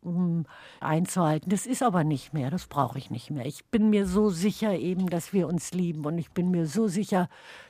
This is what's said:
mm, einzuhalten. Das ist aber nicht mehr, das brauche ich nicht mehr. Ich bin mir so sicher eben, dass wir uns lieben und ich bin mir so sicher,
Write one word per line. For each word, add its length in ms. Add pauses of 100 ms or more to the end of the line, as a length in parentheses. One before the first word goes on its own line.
mm, 380 (400)
einzuhalten. 680
Das 160
ist 160
aber 200
nicht 300
mehr, 180
das 160
brauche 300
ich 140
nicht 200
mehr. 140
Ich 220
bin 240
mir 160
so 240
sicher 480
eben, 320
dass 240
wir 140
uns 240
lieben 340
und 100
ich 140
bin 200
mir 160
so 220
sicher, 400 (420)